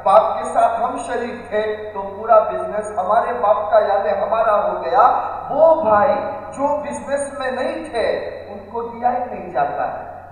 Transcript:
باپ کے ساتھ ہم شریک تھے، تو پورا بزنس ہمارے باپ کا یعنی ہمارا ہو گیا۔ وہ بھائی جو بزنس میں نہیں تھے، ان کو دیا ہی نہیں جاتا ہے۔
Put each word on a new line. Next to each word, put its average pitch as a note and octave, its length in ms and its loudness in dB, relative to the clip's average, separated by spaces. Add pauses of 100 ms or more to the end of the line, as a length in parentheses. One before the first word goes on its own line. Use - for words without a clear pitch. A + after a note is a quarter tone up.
باپ G3+ 340 4
کے - 160 -4
ساتھ - 280 2
ہم - 160 -2 (100)
شریک A#3+ 420 -6
تھے، G#3+ 440 -4
تو G3 80 -6 (160)
پورا A3 220 6
بزنس G3+ 580 -4
ہمارے F#3+ 440 2
باپ G#3 300 2
کا G#3+ 80 8
یعنی G3+ 300 2
ہمارا G#3 540 2
ہو - 220 -4
گیا۔ - 480 4 (160)
وہ D#4 340 6
بھائی G#3 300 4 (380)
جو C#4+ 260 -2
بزنس - 640 -6
میں C4 120 -2
نہیں B3+ 400 -4
تھے، F#3+ 220 0 (360)
ان - 220 -14
کو A#3 100 -6
دیا A#3 320 -2
ہی B3+ 60 -2 (120)
نہیں F#3+ 200 -10
جاتا - 420 -2
ہے۔ - 180 -10 (200)